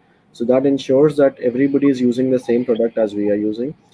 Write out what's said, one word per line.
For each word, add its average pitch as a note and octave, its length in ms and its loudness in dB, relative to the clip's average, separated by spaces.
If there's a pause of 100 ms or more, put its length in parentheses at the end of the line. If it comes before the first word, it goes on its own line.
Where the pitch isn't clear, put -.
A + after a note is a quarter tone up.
(320)
So - 140 -8
that C3 200 2
ensures C#3 520 2
that C#3 200 2
everybody C#3 500 0
is B2+ 120 0
using B2 300 0
the B2+ 80 2
same B2 260 -2
product A#2 340 -2
as G#2+ 160 0
we G#2 160 -2
are G2+ 60 0
using. G#2+ 380 -4 (200)